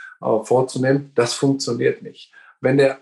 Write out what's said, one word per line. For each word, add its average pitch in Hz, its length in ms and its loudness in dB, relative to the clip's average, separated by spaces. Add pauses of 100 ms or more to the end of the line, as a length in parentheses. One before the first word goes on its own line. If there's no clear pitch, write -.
(220)
äh, 120 220 -2
vorzunehmen. 131 720 0
Das 120 180 0
funktioniert 131 720 -2
nicht. - 280 -20 (300)
Wenn 131 160 2
der 135 240 4